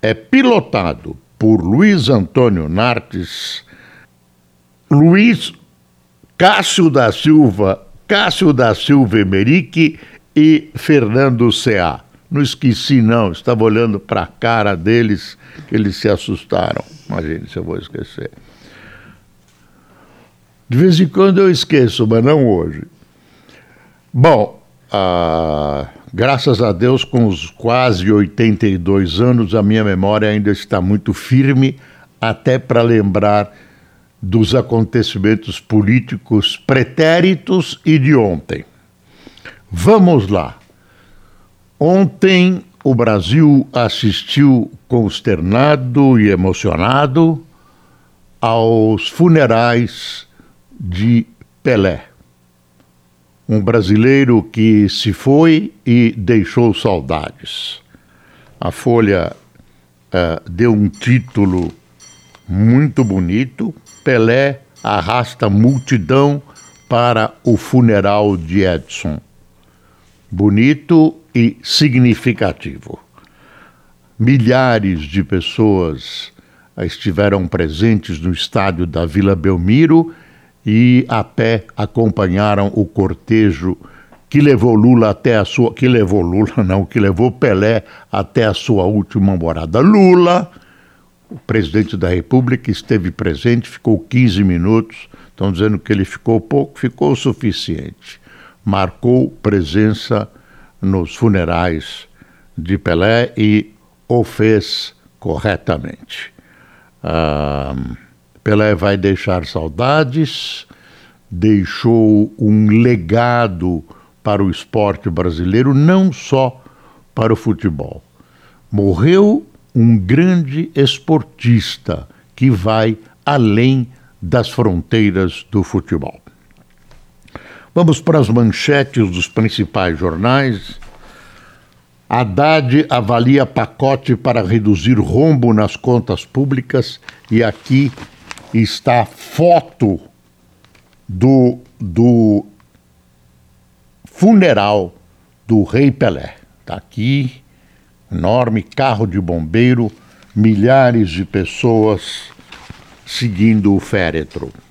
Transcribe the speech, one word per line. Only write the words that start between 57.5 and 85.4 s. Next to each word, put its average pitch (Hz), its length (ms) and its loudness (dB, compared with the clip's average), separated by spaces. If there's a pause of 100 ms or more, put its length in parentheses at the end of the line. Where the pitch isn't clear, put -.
A - 120 -6
Folha, 101 600 0 (800)
eh, 85 380 -2
deu 110 240 0
um 104 160 0
título 95 840 -2 (760)
muito 120 560 2
bonito, 104 680 -4 (300)
"Pelé 131 580 0 (220)
arrasta 107 680 -2
multidão 131 920 0 (480)
para 120 440 0 (100)
o 120 120 2
funeral 104 800 2
de 87 280 -2
Edson." 80 580 -4 (1080)
Bonito 131 840 2 (180)
e 117 300 0
significativo. 120 1400 -2 (1200)
Milhares 117 840 2
de 80 220 -4
pessoas 92 1080 -4 (440)
estiveram 98 680 -2
presentes 85 720 -2
no 87 140 -4
estádio 90 520 -4
da 82 200 -4
Vila 98 320 0
Belmiro 127 760 2 (520)
e 123 420 2
a 113 160 -2
pé 113 420 -2 (120)
acompanharam 101 960 -2
o 104 120 0
cortejo 92 920 -2 (500)
que 143 140 2
levou 123 320 4
Lula 113 380 4
até 117 260 0
a 98 80 0